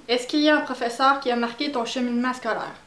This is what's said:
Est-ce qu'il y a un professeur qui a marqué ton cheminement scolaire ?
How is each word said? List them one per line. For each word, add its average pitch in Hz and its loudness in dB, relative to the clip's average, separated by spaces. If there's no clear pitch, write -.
Est-ce 247 0
qu'il 302 0
y 302 4
a 302 6
un 277 2
professeur 269 0
qui 247 -2
a 240 2
marqué 240 -2
ton 240 -2
cheminement 247 0
scolaire ? 220 -4